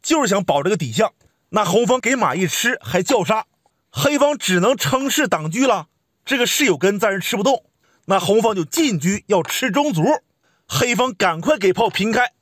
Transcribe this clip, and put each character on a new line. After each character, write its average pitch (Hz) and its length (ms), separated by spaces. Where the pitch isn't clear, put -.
就 311 180
是 247 80
想 190 160
保 143 180
这 165 60
个 202 80
底 131 160
象。 113 200
那 208 160
红 196 220
方 254 120
给 247 160
马 185 200
一 180 120
吃 233 360
还 175 200
叫 208 220
杀， 214 220
黑 285 280
方 294 180
只 180 240
能 233 160
乘 262 320
势 285 180
挡 160 240
车 247 160
了， 196 200
这 269 100
个 240 100
士 - 200
有 185 100
根 196 220
暂 202 140
时 196 80
吃 247 160
不 196 60
动， 254 220
那 196 160
红 208 220
方 220 120
就 175 100
进 233 360
车 156 80
要 190 160
吃 - 280
中 285 220
卒， 156 100
黑 240 300
方 247 180
赶 170 260
快 302 160
给 185 160
炮 214 160
平 208 220
开。 240 320